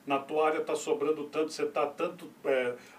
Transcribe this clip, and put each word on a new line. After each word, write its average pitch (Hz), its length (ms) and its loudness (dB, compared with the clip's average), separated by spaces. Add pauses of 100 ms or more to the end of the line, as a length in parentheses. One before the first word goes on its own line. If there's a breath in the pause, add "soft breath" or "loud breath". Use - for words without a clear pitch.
na 139 140 2
tua 156 300 2
área 156 120 2
tá 156 160 0
sobrando 147 480 0
tanto, 151 260 -2
você 147 140 -4
tá 147 220 0
tanto, 165 440 -4 (140)
é, 127 300 2 (240 loud breath)